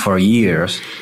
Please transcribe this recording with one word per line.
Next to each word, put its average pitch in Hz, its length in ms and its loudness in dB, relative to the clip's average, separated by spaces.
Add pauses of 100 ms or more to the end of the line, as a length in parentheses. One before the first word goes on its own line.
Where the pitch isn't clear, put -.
for 95 160 0
years, 95 600 2 (220)